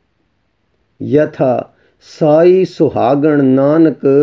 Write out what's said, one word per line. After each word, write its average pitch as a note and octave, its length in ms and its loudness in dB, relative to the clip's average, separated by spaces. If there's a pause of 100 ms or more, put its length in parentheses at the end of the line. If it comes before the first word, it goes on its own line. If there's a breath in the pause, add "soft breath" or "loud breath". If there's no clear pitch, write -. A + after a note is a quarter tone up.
(1040)
ਯਥਾ C3+ 720 -4 (280)
ਸਾਈ E3+ 640 0
ਸੁਹਾਗਣ C#3+ 800 -2
ਨਾਨਕ C#3 640 0 (160)